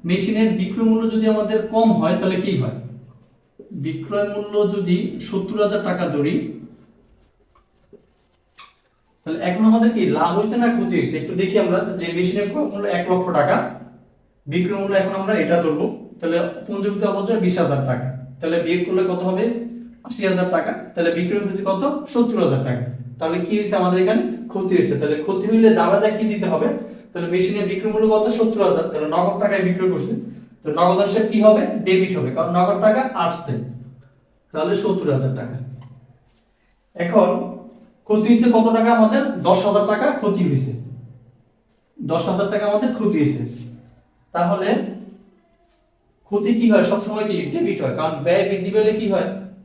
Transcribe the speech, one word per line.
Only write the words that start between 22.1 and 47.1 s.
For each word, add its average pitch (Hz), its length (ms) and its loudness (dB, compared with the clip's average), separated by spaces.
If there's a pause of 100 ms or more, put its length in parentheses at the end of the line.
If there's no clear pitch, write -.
সত্তর 233 300 2
হাজার 135 200 0
টাকা। - 220 -4 (340)
তাহলে 170 260 -2
কি 208 120 -2
হয়েছে 202 180 -2
আমাদের 185 260 2
এখানে? 214 200 2 (260)
ক্ষতি 185 280 -2
হয়েছে। 147 240 2
তাহলে 151 160 0
ক্ষতি 190 320 -4
হইলে 226 280 6
জাবেদা 202 340 4
কি 214 160 -2
দিতে 190 200 -2
হবে? 160 220 0 (460)
তাহলে 170 160 -6
মেশিনের 185 400 0
বিক্রয় 208 240 -2
মূল্য 214 140 4
কত? 214 220 4
সত্তর 220 340 2
হাজার। 175 200 2
তাহলে 151 240 -4
নগদ 180 340 0
টাকায় 202 220 2
বিক্রয় 180 280 0
করছে, 135 220 -4 (500)
তো 151 80 -4
নগদ 180 300 4
অংশে 202 260 2
কি 214 140 2
হবে? 214 260 6
ডেবিট 185 500 0
হবে, 123 140 -2
কারণ 160 240 -2
নগদ 185 260 2
টাকা 220 320 4
আসছে। 170 380 -2 (1000)
তাহলে 175 240 0
সত্তর 170 380 0
হাজার 131 220 0
টাকা। 120 200 -10 (1400)
এখন 175 320 4 (760)
ক্ষতি 214 240 2
হয়েছে 240 240 6
কত 226 240 4
টাকা 226 160 4
আমাদের? 226 300 4 (200)
দশ 185 240 4
হাজার 202 220 2
টাকা 226 240 0
ক্ষতি 180 320 0
হয়েছে। 135 280 0 (1300)
দশ 165 220 -2
হাজার 190 260 0
টাকা 208 140 -2
আমাদের 208 280 2
ক্ষতি 208 240 0
হয়েছে। - 520 -2 (600)
তাহলে 185 360 0 (1600)
ক্ষতি 220 300 0
কি 226 180 4
হয়? 180 120 8
সবসময় 214 440 -2